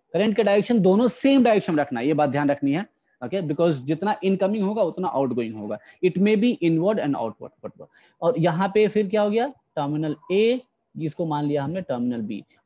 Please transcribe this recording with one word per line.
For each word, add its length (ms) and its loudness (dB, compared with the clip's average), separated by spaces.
Current 240 0
का 60 4
direction 380 2
दोनों 280 4
same 360 4
direction 340 2
रखना 220 -2
है, 60 -2
ये 80 2
बात 160 2
ध्यान 200 0
रखनी 220 0
है, 140 -2
okay? 180 -6
Because 300 0
जितना 520 -4
incoming 400 0
होगा 180 -2
उतना 260 -4
outgoing 460 -2
होगा। 240 -8
It 100 2
may 220 4
be 280 2
inward 320 2
and 180 -2
outward, 360 -8
whatever। 220 -18
और 160 0
यहाँ 360 0
पे 140 4
फिर 200 -2
क्या 140 0
हो 80 0
गया, 180 0
Terminal 680 -6
ए, 280 2
जिसको 300 -6
मान 180 -4
लिया 200 -2
हमने 160 -6
terminal 400 -4
B। 240 -8